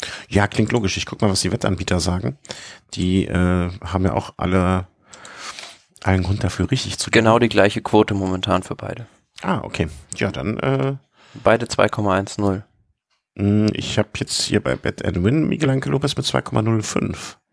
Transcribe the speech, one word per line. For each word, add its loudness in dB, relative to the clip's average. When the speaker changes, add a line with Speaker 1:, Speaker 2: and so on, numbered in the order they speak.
Speaker 1:
Ja, 4
klingt 0
logisch. 0
Ich -4
guck -8
mal, 4
was 0
die 0
Wettanbieter 0
sagen. -2
Die, 2
äh, 2
haben -2
ja 2
auch -4
alle, 2
allen 2
Grund -2
dafür, -2
richtig -4
zu -6
Speaker 2:
Genau 6
Speaker 1:
tippen. 4
Speaker 2:
die -6
gleiche 4
Quote 4
momentan 0
für -10
beide. -10
Speaker 1:
Ah, -4
okay. -4
Ja, -4
dann, -6
äh, -2
Speaker 2:
Beide 2
zwei 2
Komma 0
eins -2
null. 0
Speaker 1:
Mm, 4
ich -4
hab 0
jetzt -4
hier 2
bei 0
Bet -4
and 0
Win 2
Miguel 0
Ángel 0
Lopez 0
mit -4
zwei 0
Komma 0
null 2
fünf. -4